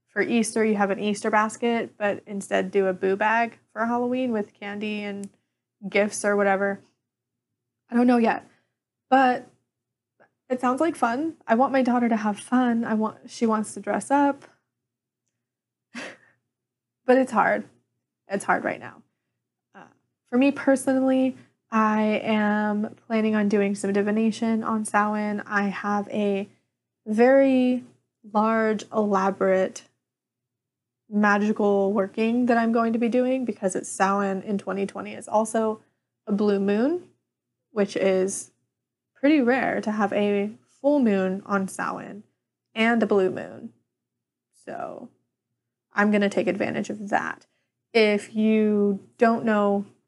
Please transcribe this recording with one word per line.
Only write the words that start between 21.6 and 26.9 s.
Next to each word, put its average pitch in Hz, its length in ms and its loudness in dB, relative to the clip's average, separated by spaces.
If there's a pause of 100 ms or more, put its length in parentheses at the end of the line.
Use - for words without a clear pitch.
I 214 520 0
am 214 720 -2 (120)
planning 220 280 0
on 208 140 2
doing 202 260 0
some 196 180 -2
divination 220 720 0
on 220 220 -2
Samhain. 208 600 -2
I 202 180 -2
have 202 460 -4
a 202 380 -2 (580)